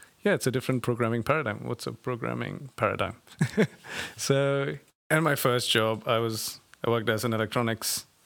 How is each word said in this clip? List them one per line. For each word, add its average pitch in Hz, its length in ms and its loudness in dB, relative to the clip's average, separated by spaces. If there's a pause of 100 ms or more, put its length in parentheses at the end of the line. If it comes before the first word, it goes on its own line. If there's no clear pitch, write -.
(220)
"Yeah, 202 120 2
it's - 120 0
a 127 40 2
different 131 320 0
programming 117 400 0
paradigm." 117 420 0
"What's - 220 -6
a 123 60 -4
programming 120 840 -6
paradigm?" 95 380 0 (420)
<laughs> 208 100 4 (500)
So, 139 600 0 (340)
in 156 120 4
my 147 120 4
first 123 360 2
job, 110 360 2
I 117 120 4
was, 113 420 -4 (240)
I 117 60 2
worked 117 180 2
as 110 160 2
an 113 80 0
electronics, 110 760 -2 (200)